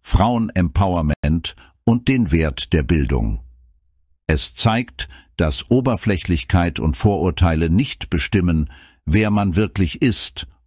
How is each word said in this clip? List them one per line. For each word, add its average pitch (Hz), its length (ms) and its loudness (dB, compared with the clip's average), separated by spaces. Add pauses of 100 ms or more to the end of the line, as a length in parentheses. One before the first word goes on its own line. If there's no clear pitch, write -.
Frauenempowerment 90 1500 0 (280)
und 120 240 2
den 123 220 2
Wert 80 440 0
der 78 80 2
Bildung. 64 600 0 (840)
Es - 280 -2
zeigt, - 540 -2 (300)
dass - 320 -2
Oberflächlichkeit 95 1080 0
und 78 160 0
Vorurteile 82 760 0
nicht - 400 -2
bestimmen, 82 600 0 (360)
wer 104 240 2
man 101 260 0
wirklich 95 460 -2
ist - 440 -2 (200)